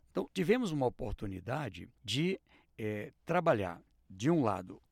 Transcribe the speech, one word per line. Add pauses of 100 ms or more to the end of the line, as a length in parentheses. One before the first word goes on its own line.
(120)
Então,
tivemos
uma
oportunidade (140)
de, (380)
eh, (140)
trabalhar, (280)
de
um
lado, (100)